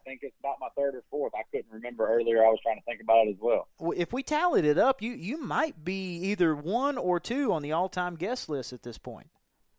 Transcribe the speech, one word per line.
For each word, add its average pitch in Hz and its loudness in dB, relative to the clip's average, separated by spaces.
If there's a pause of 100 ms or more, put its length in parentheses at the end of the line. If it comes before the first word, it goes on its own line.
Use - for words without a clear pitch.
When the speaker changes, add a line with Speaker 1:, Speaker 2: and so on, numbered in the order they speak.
Speaker 1:
think 131 -14
it's 135 -12
about 139 -6
my 131 -8 (100)
third 139 0
or 127 -12
fourth. 139 -4
I 110 -6
couldn't 113 -6
remember 113 -4
earlier. 113 6
I 110 8
was 110 4
trying 113 0
to - -18
think 117 -8
about 113 6
it 107 -2
as 95 -6
well. 107 0 (100)
Speaker 2:
Well, 160 -2
if 175 -2
we 262 -4
tallied 302 2
it 147 4
up, 254 4
you, 233 -6
you 220 -8
might 165 -4
be 185 -4
either 180 2
one 233 -2
or 175 0
two 254 -2
on 147 -2
the 147 -4
all-time 180 -2
guest 208 -4
list 135 -6
at 120 -14
this 120 -10
point. - -14 (500)